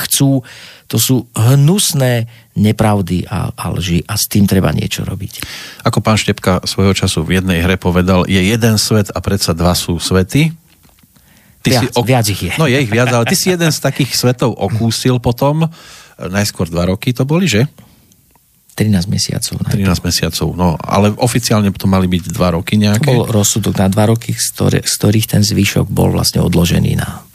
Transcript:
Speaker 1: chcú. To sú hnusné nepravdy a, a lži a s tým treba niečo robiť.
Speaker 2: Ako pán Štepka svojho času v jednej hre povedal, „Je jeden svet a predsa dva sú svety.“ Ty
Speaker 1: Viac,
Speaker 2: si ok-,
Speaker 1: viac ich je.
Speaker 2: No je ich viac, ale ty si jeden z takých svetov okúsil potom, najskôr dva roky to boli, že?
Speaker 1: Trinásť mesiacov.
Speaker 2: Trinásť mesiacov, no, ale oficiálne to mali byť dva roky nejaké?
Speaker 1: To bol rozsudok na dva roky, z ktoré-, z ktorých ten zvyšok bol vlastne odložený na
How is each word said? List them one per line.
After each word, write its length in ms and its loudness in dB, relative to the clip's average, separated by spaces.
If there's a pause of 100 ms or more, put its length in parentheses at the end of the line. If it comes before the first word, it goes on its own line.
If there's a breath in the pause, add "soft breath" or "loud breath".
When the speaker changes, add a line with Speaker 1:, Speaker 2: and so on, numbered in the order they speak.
Speaker 1:
chcú. 360 2 (480 loud breath)
To 80 -2
sú 360 0
hnusné 920 2 (320 loud breath)
nepravdy 720 0
a, 240 -4
a 160 -12
lži 360 0
a 120 -6
s 80 -2
tým 240 2
treba 240 2
niečo 320 -4
robiť. 400 -10 (400 loud breath)
Speaker 2:
Ako 160 2
pán 160 2
Štepka 480 0
svojho 320 0
času 240 -2
v 160 -2
jednej 240 0
hre 160 0
povedal, 480 2
„Je 160 2
jeden 400 2
svet 320 0
a 80 -6
predsa 320 -2
dva 200 2
sú 240 -2
svety.“ 560 0 (1080 soft breath)
Ty 80 -2
Speaker 1:
Viac, 80 4
Speaker 2:
si 160 2
ok-, 160 0
Speaker 1:
viac 160 2
ich 160 -4
je. 160 -4
Speaker 2:
No 80 2
je 160 2
ich 80 -2
viac, 240 2
ale 160 0
ty 80 2
si 160 0
jeden 160 0
z 80 -2
takých 400 -2
svetov 400 0
okúsil 640 0
potom, 480 0 (480 loud breath)
najskôr 500 -4
dva 220 -2
roky 240 -2
to 100 -2
boli, 220 2
že? 240 2 (1080 loud breath)
Speaker 1:
Trinásť 360 0
mesiacov. 560 -4
Speaker 2:
Trinásť 400 0
mesiacov, 480 -2
no, 240 0
ale 400 0
oficiálne 560 0
to 80 -8
mali 240 2
byť 240 -2
dva 240 0
roky 240 0
nejaké? 320 2
Speaker 1:
To 0 -
bol 160 2
rozsudok 480 0
na 160 2
dva 160 2
roky, 240 0
z 240 -6
ktoré-, 320 0
z 80 -2
ktorých 320 0
ten 160 2
zvyšok 480 0
bol 240 2
vlastne 240 0
odložený 560 2
na 400 -6